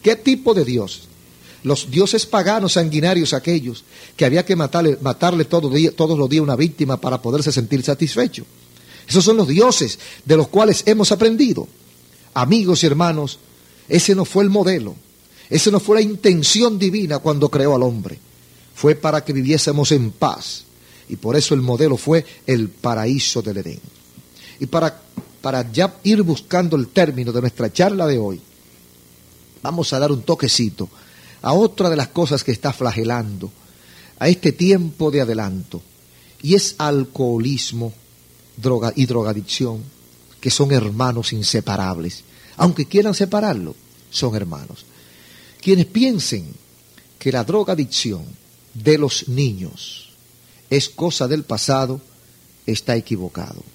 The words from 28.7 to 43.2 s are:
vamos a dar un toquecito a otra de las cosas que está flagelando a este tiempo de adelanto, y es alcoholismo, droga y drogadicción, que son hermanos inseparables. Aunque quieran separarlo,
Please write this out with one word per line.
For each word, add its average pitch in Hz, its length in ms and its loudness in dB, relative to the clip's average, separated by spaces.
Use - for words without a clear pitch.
vamos 160 320 -4
a 135 60 -2
dar 147 120 2
un 127 120 -2
toquecito 120 680 -2
a 127 100 0
otra 196 360 2
de 160 80 0
las 139 100 -2
cosas 147 360 -2
que 131 100 -2
está 135 180 -4
flagelando 113 800 -4
a 147 120 2
este 180 240 2
tiempo 175 580 0
de 143 100 0
adelanto, 101 600 -6
y 160 140 2
es - 220 0
alcoholismo, 123 1160 -4
droga 117 380 0
y 135 100 4
drogadicción, 113 800 -4
que 131 80 -4
son 139 220 2
hermanos 117 600 0
inseparables. 95 880 -4
Aunque 165 280 2
quieran 202 280 2
separarlo, 190 600 -2